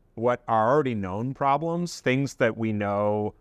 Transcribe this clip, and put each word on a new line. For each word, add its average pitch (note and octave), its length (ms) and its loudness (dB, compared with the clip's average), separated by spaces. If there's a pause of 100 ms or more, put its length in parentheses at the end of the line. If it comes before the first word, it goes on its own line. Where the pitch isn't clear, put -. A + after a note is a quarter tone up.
(160)
what A#2+ 320 0
are A2+ 240 4
already C3+ 240 2
known G#2 380 -4
problems, E3 680 -2
things C3 360 0
that A2+ 200 2
we A2 160 -2
know G#2 680 0